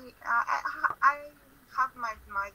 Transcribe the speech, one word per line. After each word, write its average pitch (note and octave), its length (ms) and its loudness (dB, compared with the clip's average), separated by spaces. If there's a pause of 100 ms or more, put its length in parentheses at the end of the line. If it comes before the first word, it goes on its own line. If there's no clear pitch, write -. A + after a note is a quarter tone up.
(240)
I, A#3 140 2 (100)
I, - 120 0 (420)
I C#4+ 140 6 (600)
have C4 200 2
my, A#3 180 -4 (180)
my G3+ 220 -2